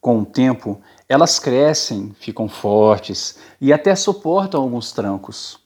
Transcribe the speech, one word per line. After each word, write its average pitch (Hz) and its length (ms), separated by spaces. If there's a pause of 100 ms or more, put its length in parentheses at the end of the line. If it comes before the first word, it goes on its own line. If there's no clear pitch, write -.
Com 117 200
o 104 40
tempo, 123 560 (280)
elas 156 300
crescem, 127 800
ficam 110 280
fortes 104 880 (220)
e 135 120
até 180 240
suportam 190 640
alguns 120 300
trancos. - 720